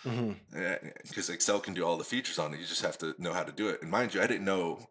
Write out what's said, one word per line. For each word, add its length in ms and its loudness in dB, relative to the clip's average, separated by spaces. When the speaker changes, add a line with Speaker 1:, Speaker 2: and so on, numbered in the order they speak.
Speaker 1:
Mm-hmm. 520 -2
Speaker 2:
Eh, 200 0
'cause 160 -2
Excel 300 4
can 160 -6
do 100 2
all 120 4
the 60 -4
features 360 -2
on 140 0
it. 60 -8
You 60 -10
just 160 -2
have 180 0
to 200 -2
know 140 -2
how 100 2
to 80 -6
do 180 0
it. 140 -2
And 80 -6
mind 220 2
you, 80 4
I 60 6
didn't 180 0
know 460 0